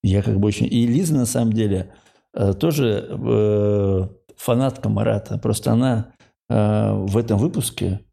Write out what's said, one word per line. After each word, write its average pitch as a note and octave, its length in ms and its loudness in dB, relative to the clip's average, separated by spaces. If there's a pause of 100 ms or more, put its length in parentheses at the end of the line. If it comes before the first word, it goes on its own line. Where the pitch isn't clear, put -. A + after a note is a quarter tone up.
Я G2+ 180 2
как G2+ 180 0
бы G#2 80 2
очень... - 240 0
и A#2 160 2
Лиза, D#3+ 280 0
на B2+ 100 0
самом A2+ 280 0
деле, G2+ 380 -2 (440)
э, G2 180 2
тоже, C3 560 0
э, G#2 960 0 (300)
фанатка B2+ 520 0
Марата. G#2+ 500 -2
Просто A2+ 320 -2
она, A#2 420 0 (360)
э, G#2+ 440 2
в G2+ 240 -2
этом A#2 220 0
выпуске G2+ 600 -2 (140)